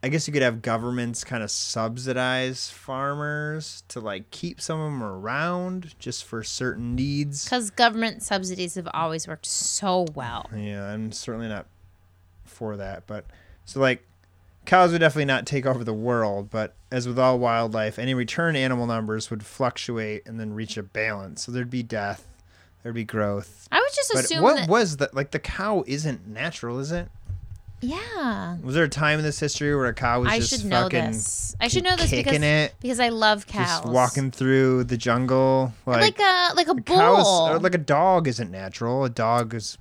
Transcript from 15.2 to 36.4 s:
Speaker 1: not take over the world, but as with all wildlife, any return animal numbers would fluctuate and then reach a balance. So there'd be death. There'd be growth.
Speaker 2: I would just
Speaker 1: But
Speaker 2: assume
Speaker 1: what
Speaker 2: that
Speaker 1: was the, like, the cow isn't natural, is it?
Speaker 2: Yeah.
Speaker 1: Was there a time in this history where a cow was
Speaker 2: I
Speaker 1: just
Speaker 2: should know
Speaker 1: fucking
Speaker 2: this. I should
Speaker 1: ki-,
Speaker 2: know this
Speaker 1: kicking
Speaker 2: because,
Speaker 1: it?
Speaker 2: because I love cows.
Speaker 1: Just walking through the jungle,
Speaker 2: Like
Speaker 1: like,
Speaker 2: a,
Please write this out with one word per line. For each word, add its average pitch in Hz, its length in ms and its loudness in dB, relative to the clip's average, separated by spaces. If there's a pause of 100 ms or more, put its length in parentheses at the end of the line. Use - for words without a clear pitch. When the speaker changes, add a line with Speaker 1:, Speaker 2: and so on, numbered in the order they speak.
Speaker 1:
not 131 200 2
take 135 200 -2
over 127 180 0
the 113 100 -2
world, 107 560 0
but 107 240 -4 (160)
as 127 180 -2
with 123 120 -2
all 127 180 6
wildlife, 113 640 0
any 127 140 -2
return 151 420 0
animal 131 320 0
numbers 110 420 -2
would 110 160 -8
fluctuate 113 800 -4
and 113 140 -12
then 107 140 -6
reach 107 240 -6
a 104 60 -8
balance. 101 600 -4
So - 80 -10
there'd 123 180 -4
be 123 140 -4
death. 101 440 -6 (560)
There'd 117 120 -8
be 117 100 -4
growth. 101 680 -4
Speaker 2:
I 294 80 4
would 554 160 0
just 554 180 -2
Speaker 1:
But 262 120 2
Speaker 2:
assume 320 180 0
Speaker 1:
what 277 140 8
Speaker 2:
that 175 120 -2
Speaker 1:
was 185 280 4
the, 139 160 0
like, 135 180 -4
the 151 80 -2
cow 190 480 -2
isn't 131 400 -4
natural, 120 520 -6
is 139 120 -6
it? 175 160 -4 (760)
Speaker 2:
Yeah. 262 840 -4
Speaker 1:
Was 127 120 -4
there 165 100 6
a 151 40 0
time 151 300 2
in 156 60 -2
this 147 160 -2
history 147 340 0
where 131 120 2
a 117 60 0
cow 120 280 2
was 123 100 2
Speaker 2:
I 226 80 2
Speaker 1:
just 233 120 0 (100)
Speaker 2:
should 202 40 -6
know 147 180 2
Speaker 1:
fucking 117 280 0
Speaker 2:
this. - 480 -4
I 233 80 2
should 349 160 2
Speaker 1:
ki-, 370 60 2
Speaker 2:
know 370 80 4
this - 140 2
Speaker 1:
kicking 247 120 2 (160)
Speaker 2:
because, - 40 2
Speaker 1:
it? 151 360 4
Speaker 2:
because 247 220 -2
I 240 80 4
love 214 360 2
cows. 190 220 -2 (140)
Speaker 1:
Just - 40 -8
walking 127 460 4
through 131 540 4
the 123 100 -2
jungle, 131 800 2 (120)
Speaker 2:
Like 415 320 4
Speaker 1:
like, - 20 -18
Speaker 2:
a, 359 360 4